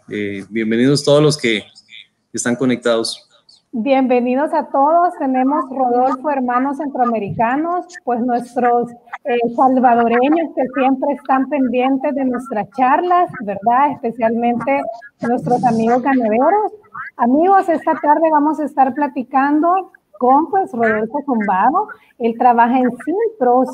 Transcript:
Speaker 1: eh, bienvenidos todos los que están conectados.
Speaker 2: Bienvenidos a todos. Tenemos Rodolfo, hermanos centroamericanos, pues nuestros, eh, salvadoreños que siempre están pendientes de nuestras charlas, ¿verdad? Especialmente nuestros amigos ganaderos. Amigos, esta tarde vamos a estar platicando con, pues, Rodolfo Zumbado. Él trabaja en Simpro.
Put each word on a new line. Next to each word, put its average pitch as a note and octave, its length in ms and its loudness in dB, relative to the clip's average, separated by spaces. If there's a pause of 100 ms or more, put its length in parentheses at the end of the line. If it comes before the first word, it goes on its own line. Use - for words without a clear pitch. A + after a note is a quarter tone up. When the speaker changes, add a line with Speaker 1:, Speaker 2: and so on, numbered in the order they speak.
Speaker 1:
eh, G2+ 400 -8
bienvenidos A2+ 540 0
todos D3 180 4
los D3 160 2
que A2 280 -2 (680)
están A#2+ 240 -4
conectados. A#2 680 -2 (460)
Speaker 2:
Bienvenidos B3+ 840 0
a D4+ 160 -2
todos. E4 480 2
Tenemos C4 500 0
Rodolfo, C4 640 0
hermanos C4 460 -2
centroamericanos, B3+ 1080 -2 (180)
pues B3 160 -2
nuestros, A#3+ 720 -2 (360)
eh, A#3+ 120 -2 (180)
salvadoreños B3+ 1000 2
que D4 80 -2 (100)
siempre C4+ 400 0
están C4 360 -2
pendientes C4 680 0
de C4+ 100 -2
nuestras A#3+ 500 -4
charlas, F4 540 2 (160)
¿verdad? A#3 480 0
Especialmente A#3 880 -2 (400)
nuestros B3 440 0
amigos A#3 360 2
ganaderos. C4+ 680 0 (460)
Amigos, E4+ 520 4
esta D#4+ 320 0
tarde D#4 300 4
vamos D4 280 2
a D4+ 60 -2
estar C4+ 300 0
platicando D4 960 0 (260)
con, C#4 320 4
pues, G4 240 0
Rodolfo A3+ 540 -2
Zumbado. A#3 600 0 (280)
Él A#3 220 -2
trabaja A#3+ 360 4
en B3+ 140 2
Simpro. C4 840 0